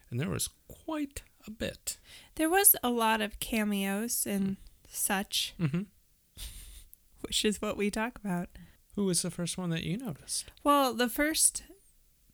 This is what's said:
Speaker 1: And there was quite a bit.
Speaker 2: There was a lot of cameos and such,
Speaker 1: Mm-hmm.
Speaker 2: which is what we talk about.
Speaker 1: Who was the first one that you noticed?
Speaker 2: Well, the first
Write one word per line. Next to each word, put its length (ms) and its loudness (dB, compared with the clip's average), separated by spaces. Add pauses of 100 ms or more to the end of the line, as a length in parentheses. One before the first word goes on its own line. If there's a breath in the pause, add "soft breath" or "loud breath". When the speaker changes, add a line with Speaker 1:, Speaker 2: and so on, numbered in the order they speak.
(100)
Speaker 1:
And 80 -2
there 100 -2
was 200 -2 (180)
quite 560 -8 (240)
a 60 -10
bit. 460 -6 (360 loud breath)
Speaker 2:
There 160 2
was 320 8
a 80 4
lot 300 4
of 180 -4
cameos 880 0
and 300 0 (320)
such, 720 -2
Speaker 1:
Mm-hmm. 220 0 (1400 loud breath)
Speaker 2:
which 240 -2
is 160 0
what 160 -4
we 140 0
talk 280 -4
about. 300 -2 (460 loud breath)
Speaker 1:
Who 100 0
was 180 2
the 80 -4
first 280 -6
one 120 -4
that 140 -2
you 120 -2
noticed? 540 -8 (140)
Speaker 2:
Well, 300 6
the 140 2
first 540 2 (720)